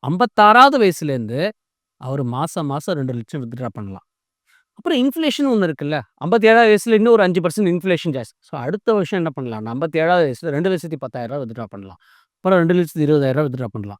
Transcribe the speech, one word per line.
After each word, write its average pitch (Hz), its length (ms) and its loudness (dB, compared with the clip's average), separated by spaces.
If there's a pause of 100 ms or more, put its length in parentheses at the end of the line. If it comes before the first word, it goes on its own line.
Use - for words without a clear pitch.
ஐம்பத்தாறாவது 220 720 4
வயசுலேருந்து 151 720 0 (520)
அவரு 135 220 -6
மாசம் 139 420 -4
மாசம் 147 300 -6
ரெண்டு 131 180 -6
லட்சம் 120 280 -10
வித்ட்ரா 117 320 -10
பண்ணலாம். 98 320 -14 (680)
அப்புறம் 339 260 -4
இன்ஃப்ளேஷன் 285 480 0
ஒண்ணு 214 200 2
இருக்குல்ல, 151 320 -4 (260)
ஐம்பத்தேழாவது 220 440 6
வயசுல 214 240 2
இன்னும் 220 200 4
ஒரு 220 100 6
அஞ்சு 180 180 2
பர்சன்ட் 175 280 0
இன்ஃப்ளேஷன் 175 460 -2
ஜாஸ்தி. 120 240 -12
So, - 200 -14
அடுத்த 180 340 -2
வருஷம் 202 240 0
என்ன 165 120 -2
பண்ணலாம்? 120 360 -8
ஐம்பத்தேழாவது 160 600 0
வயசுல 139 240 -6
ரெண்டு 151 200 -2
லட்சத்தி 165 300 -6
பத்தாயிரம் 123 380 -10
ரூபா 143 60 -8
வித்ட்ரா 117 260 -12
பண்ணலாம். 98 280 -18 (380)
அப்புறம் 185 220 2
ரெண்டு 170 160 4
லட்சத்தி 170 280 0
இருபதாயிரம் 143 320 2
ரூபா 151 140 0
வித்ட்ரா 127 240 -8
பண்ணலாம். 101 280 -12